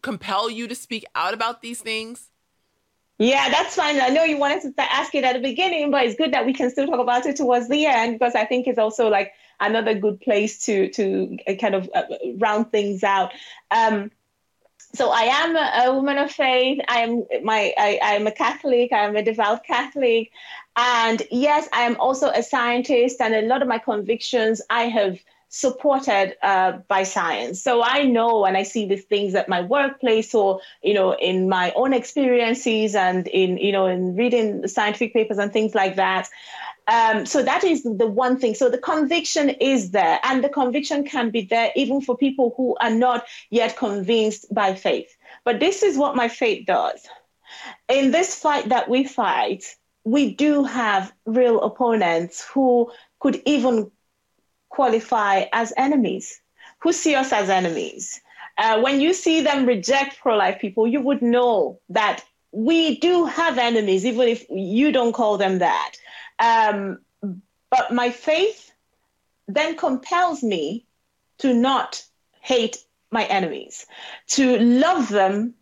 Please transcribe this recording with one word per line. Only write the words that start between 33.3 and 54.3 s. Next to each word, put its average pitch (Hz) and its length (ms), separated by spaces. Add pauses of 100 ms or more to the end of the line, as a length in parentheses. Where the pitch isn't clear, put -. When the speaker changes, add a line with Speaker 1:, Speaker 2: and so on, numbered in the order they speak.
Speaker 2:
you 196 140
know, 196 140
in 185 300
reading 220 500
scientific 214 460
papers 220 260
and 208 140
things 214 220
like 190 220
that. 190 320 (600)
Um, 220 380
so 285 160
that 311 220
is 330 180
the 226 240
one 254 320
thing. 240 160
So 247 140
the 247 100
conviction 311 720
is 240 400
there, 175 320
and 262 220
the - 40
conviction 285 560
can 240 260
be 220 120
there 226 320
even 269 260
for 254 160
people 269 400
who 254 240
are 233 100
not 233 360 (240)
yet 226 260
convinced 214 800
by 196 200
faith. - 420 (260)
But 233 160
this 392 240
is 339 160
what 285 160
my 240 140
faith 233 360
does. 117 400 (840)
In 269 240
this 370 260
fight 285 300
that 240 200
we 254 140
fight, 196 640 (400)
we 262 280
do 294 300
have 214 500 (120)
real 233 380
opponents 196 880
who 240 400 (260)
could - 280
even 240 440 (800)